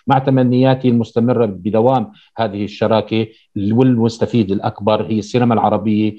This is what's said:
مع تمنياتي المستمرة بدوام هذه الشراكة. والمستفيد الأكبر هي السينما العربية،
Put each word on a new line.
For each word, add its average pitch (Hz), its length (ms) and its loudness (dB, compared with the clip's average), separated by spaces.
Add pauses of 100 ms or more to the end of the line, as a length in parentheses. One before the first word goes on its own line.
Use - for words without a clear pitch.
مع 135 120 2
تمنياتي 131 680 2
المستمرة 117 580 0
بدوام 110 680 0 (240)
هذه 104 280 -4
الشراكة. 107 360 0 (720)
والمستفيد 117 800 0
الأكبر 107 520 -2
هي 110 160 -4
السينما 120 360 0
العربية، 107 640 0